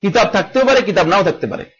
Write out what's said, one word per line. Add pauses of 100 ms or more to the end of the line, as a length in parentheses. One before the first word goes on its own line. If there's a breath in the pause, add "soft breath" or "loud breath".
কিতাব
থাকতেও
পারে,
কিতাব
নাও
থাকতে
পারে (140)